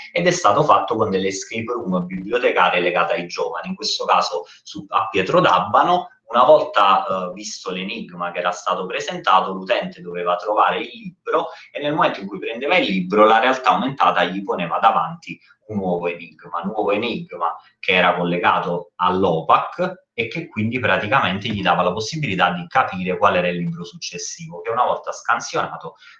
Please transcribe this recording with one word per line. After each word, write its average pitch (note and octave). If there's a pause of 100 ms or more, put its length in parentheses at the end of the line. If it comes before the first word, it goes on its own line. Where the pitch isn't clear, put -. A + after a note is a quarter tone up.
(120)
ed F3
è F3
stato -
fatto G#2
con G#2+
delle F#2+
escape A2+
room F2+
bibliotecarie F#2+
legate F2
ai F2
giovani, E2+
in F#2+
questo -
caso F#2 (200)
su, -
a G2
Pietro -
D'Abano, B2+ (180)
una B2
volta, G2+
eh, F#2
visto G2+
l'enigma F2
che F2+
era F2+
stato F#2
presentato, F#2+
l'utente F#2+
doveva F2
trovare F#2
il -
libro - (220)
e -
nel D3
momento F3
in G3
cui F#3
prendeva F3+
il D3
libro G2
la A2
realtà B2+
aumentata F2+
gli F#2+
poneva E2+
davanti F#2 (280)
un G#2
nuovo F2
enigma, E2+
nuovo G#2
enigma F2+ (240)
che F#2+
era F#2
collegato F2
all'opac F#2+
e A2+
che -
quindi A2
praticamente G2
gli G2+
dava F2+
la F2+
possibilità F#2+
di F2
capire F#2
qual G2
era F2+
il F2
libro E2+
successivo, -
che -
una -
volta -
scansionato - (240)